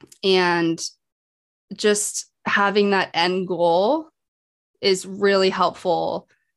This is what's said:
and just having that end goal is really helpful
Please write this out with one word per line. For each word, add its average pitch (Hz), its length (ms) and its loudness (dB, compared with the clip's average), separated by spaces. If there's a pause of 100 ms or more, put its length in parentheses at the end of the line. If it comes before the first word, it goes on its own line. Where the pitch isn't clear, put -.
(240)
and 175 580 2 (920)
just - 580 -2 (140)
having 202 460 2
that 190 220 0
end 180 340 0
goal 185 600 0 (720)
is 190 240 0
really 196 440 2
helpful 180 760 -2 (300)